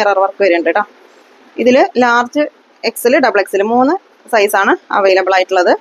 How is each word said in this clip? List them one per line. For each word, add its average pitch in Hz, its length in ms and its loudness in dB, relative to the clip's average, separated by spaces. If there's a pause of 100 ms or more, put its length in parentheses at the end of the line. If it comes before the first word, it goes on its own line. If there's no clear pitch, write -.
മിറർ 202 240 0
വർക്ക് 196 220 -4
വരുന്നുണ്ട് 170 340 0
ട്ടോ. 208 40 -4 (760)
ഇതിൽ 247 140 2 (260)
ലാർജ്, 240 420 0 (440)
എക്സ് - 200 -6
എൽ, 240 60 0 (120)
ഡബിൾ 202 160 0
എക്സ് 185 160 -6
എൽ 190 120 -2
മൂന്ന് 254 240 0 (380)
സൈസ് 214 300 0
ആണ് 214 100 0 (240)
അവൈലബിൾ 190 400 2
ആയിട്ടുള്ളത്. 185 340 0 (120)